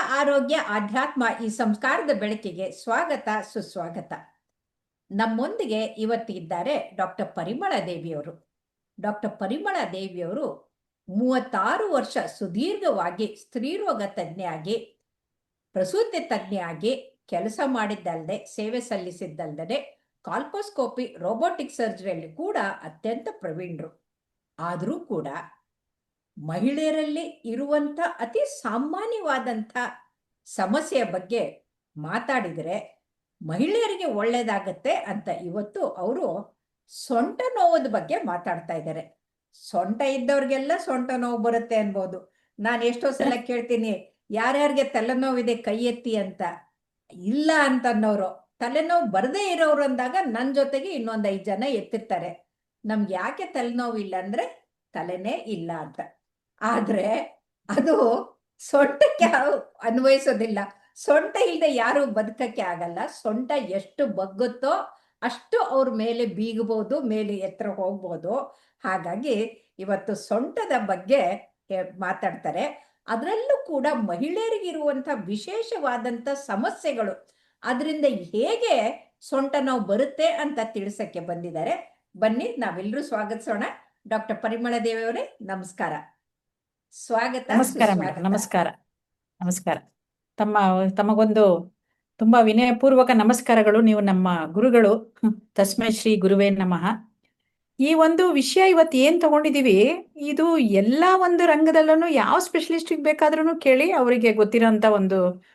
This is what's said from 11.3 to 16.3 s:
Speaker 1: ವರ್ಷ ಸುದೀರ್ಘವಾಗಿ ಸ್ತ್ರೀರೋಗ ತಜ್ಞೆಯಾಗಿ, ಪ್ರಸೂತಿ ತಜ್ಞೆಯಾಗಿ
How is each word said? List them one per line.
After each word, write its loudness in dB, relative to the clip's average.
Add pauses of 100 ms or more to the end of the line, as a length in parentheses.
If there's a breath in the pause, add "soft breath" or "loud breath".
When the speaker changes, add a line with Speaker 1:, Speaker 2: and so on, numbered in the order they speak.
Speaker 1:
ವರ್ಷ -2 (220)
ಸುದೀರ್ಘವಾಗಿ -4
ಸ್ತ್ರೀರೋಗ -6
ತಜ್ಞೆಯಾಗಿ, -8 (960)
ಪ್ರಸೂತಿ -2
ತಜ್ಞೆಯಾಗಿ -6